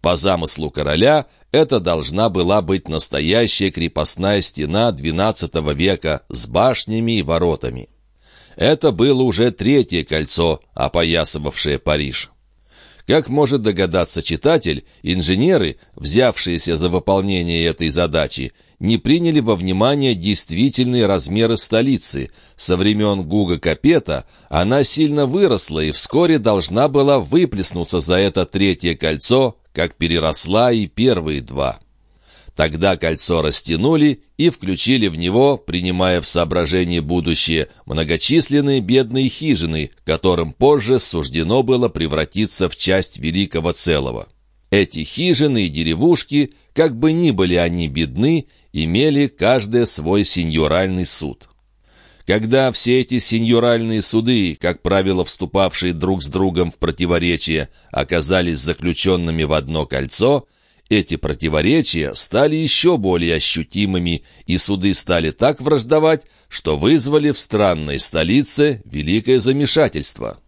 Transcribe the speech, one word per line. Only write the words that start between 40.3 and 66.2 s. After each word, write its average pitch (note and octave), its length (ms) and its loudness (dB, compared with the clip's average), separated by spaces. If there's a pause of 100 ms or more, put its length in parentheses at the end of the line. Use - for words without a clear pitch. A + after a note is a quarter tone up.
позже B2+ 480 2
суждено E2 640 -2
было B2 260 0
превратиться D#2+ 800 -2
в - 60 -8
часть - 420 -2
великого E2 540 -2
целого. C2+ 560 -2 (420)
Эти F2+ 340 0
хижины C#3+ 640 0
и E2+ 40 -2
деревушки, G#2+ 840 0 (200)
как D3+ 220 2
бы D3+ 160 2
ни E3 200 2
были F#2 240 0
они E2+ 320 0
бедны, D#2+ 580 -2 (260)
имели C3 540 0
каждый A#2 600 0
свой F#2 360 0
сеньоральный E2+ 840 0
суд. - 420 -4 (800)
Когда A2+ 440 2
все B2 300 2
эти B2+ 160 -2
сеньоральные A2+ 840 2
суды, A2+ 580 2
как E2+ 220 -4
правило, F#2+ 420 2
вступавшие F#2 680 -2
друг F2+ 280 -2
с C#2+ 60 -6
другом F2+ 420 0
в - 80 -16
противоречие, E2+ 920 -2 (220)
оказались E2+ 680 0
заключенными E2 840 -2
в D2 100 0
одно D2+ 340 -2
кольцо, G2+ 600 0 (420)
эти G2 260 0
противоречия D#2 960 0
стали D3 420 0
еще D#3+ 420 2
более F2 380 0
ощутимыми, F2 880 -2 (220)
и F2+ 120 0
суды G2 360 0
стали E2 380 0
так C3+ 300 0
враждовать, D3+ 640 2 (260)